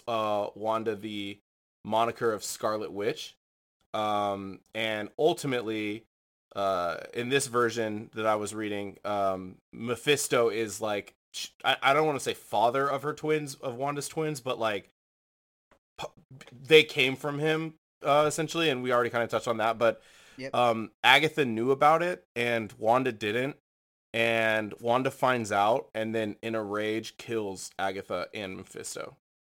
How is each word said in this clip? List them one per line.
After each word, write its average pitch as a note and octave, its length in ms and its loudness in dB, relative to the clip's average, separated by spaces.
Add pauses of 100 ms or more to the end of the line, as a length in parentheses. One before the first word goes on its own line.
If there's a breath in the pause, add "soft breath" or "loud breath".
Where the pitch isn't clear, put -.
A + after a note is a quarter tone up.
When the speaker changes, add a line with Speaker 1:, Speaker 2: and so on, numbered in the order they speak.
Speaker 1:
uh, G#2+ 480 0
Wanda A2 400 -2
the G2+ 440 -8 (460)
moniker A2+ 480 0
of G2+ 120 -6
Scarlet G#2+ 480 -4
Witch. G2+ 420 -4 (600)
Um, G2+ 640 -2 (140)
and A2 340 -4 (100)
ultimately, A2+ 840 -2 (500)
uh, F#2 440 0 (160)
in B2 160 -4
this C3+ 160 2
version A2+ 680 -2
that A2 120 -2
I G#2+ 100 4
was G#2 180 -6
reading, G2+ 500 -6
um, F#2+ 520 -2 (160)
Mephisto A#2+ 800 0
is G#2 300 -4
like, G#2 340 -4 (200)
sh-, - 140 -10 (160)
I, C3 180 2
I C#3 120 6
don't D#3 120 4
wanna C#3+ 140 0
say A#2 140 -2
father A#2+ 540 2
of C3+ 140 -4
her D3 120 -6
twins, D3+ 420 -2
of B2 200 -8
Wanda's C#3 320 -4
twins, D3+ 320 -4
but, A#2+ 180 -4
like, G#2+ 320 -2 (1080)
p-, - 80 -10 (560)
they D3+ 220 8
came C3 320 0
from C#3+ 220 -6
him D#3 360 -2 (280)
uh, D3 240 4
essentially, D#3+ 440 0
and B2 120 -2
we B2+ 100 0
already A#2+ 180 2
kinda A#2 160 0
touched A#2 220 -2
on A2+ 100 0
that, A2+ 200 2
but, A2+ 240 2 (340 loud breath)
Speaker 2:
Yep. C3 180 -8
Speaker 1:
um, A#2 380 2 (100)
Agatha C#3+ 420 6
knew A#2 260 0
about D3+ 320 4
it, F3+ 240 -4 (100)
and A#2 380 -2
Wanda B2 380 2
didn't, A2+ 440 -2 (580)
and A2+ 680 2
Wanda B2 300 2
finds B2+ 420 0
out, G#2 420 2
and A2 200 -4
then A2 280 -2
in A2+ 120 -4
a A2 80 -4
rage G#2+ 540 -4
kills G#2 640 -6
Agatha F#2+ 540 -4
and F#2+ 240 -8
Mephisto - 600 -12 (400)